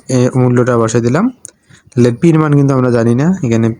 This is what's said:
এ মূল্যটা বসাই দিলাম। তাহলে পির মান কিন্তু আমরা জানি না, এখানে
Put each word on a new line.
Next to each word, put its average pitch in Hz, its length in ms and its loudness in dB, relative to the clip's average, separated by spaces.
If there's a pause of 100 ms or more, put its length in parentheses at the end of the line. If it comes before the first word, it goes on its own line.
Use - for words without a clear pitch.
এ 127 260 0
মূল্যটা 123 420 0
বসাই 113 240 0
দিলাম। 156 280 -2 (640)
তাহলে 123 160 2
পির 156 280 0
মান 156 140 0
কিন্তু 139 200 2
আমরা 127 180 0
জানি 117 240 0
না, 156 180 0 (100)
এখানে 113 260 0 (100)